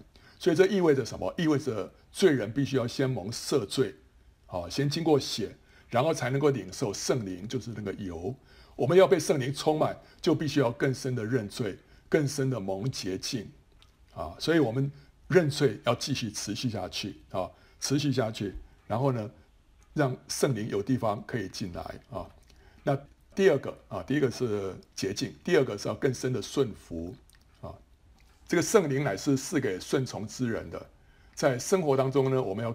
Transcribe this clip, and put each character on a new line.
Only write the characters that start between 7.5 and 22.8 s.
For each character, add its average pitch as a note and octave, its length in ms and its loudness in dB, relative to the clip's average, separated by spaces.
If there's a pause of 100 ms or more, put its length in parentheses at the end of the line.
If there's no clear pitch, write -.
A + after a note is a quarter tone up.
是 A#2 160 -8
那 G#2+ 80 -8
个 G2 100 -4
油。 F2+ 400 -6 (420)
我 B2+ 120 0
们 E3+ 100 6
要 F#3 100 10
被 F#3 120 4
圣 D#3 200 2
灵 B2+ 140 -2
充 D#3 240 2
满， A#2+ 180 0 (240)
就 E3 140 2
必 D3+ 140 0
须 C#3+ 120 0
要 A#2+ 120 4
更 C#3 200 0
深 B2+ 220 -4
的 A#2 100 -4
认 A2 240 -2
罪， G2+ 300 -6 (320)
更 D#3 180 4
深 C3+ 220 -2
的 A#2+ 100 -2
蒙 G2 300 -4
洁 F#2+ 260 -6
净 G2 320 -6 (680)
啊。 D#2+ 240 -10
所 D#3+ 160 2
以 - 20 6
我 C3 140 4
们 C3+ 200 -2 (360)
认 D#3+ 200 6
罪 C3+ 380 0
要 A#2+ 80 4
继 - 180 -4
续 A#2 200 -2
持 - 240 -6
续 B2+ 160 -4
下 F#2 180 -6
去 - 280 -8 (120)
啊， F#2 180 -4 (320)
持 C#3 200 0
续 D3 120 0
下 A2+ 200 0
去， G2+ 240 -6 (320)
然 A2+ 120 -2
后 C3+ 120 2
呢， A2 180 -4 (640)
让 C3+ 240 2 (100)
圣 - 280 0
灵 G#2+ 140 -4
有 G2+ 120 -2
地 B2+ 160 0
方 G#2+ 300 -2
可 B2 100 -6
以 F#2+ 100 -4
进 F#2 260 -8
来 E2 260 -10 (100)
啊。 F2 180 -10 (540)